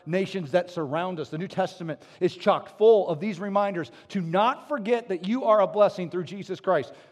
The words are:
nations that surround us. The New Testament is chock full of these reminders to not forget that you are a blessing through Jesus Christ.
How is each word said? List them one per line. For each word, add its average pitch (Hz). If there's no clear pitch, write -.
nations 180
that 175
surround 165
us. 143
The 156
New 180
Testament 170
is 180
chock -
full 214
of 156
these 196
reminders 196
to 196
not 196
forget 233
that 185
you 254
are 214
a 190
blessing 185
through 175
Jesus 180
Christ. 160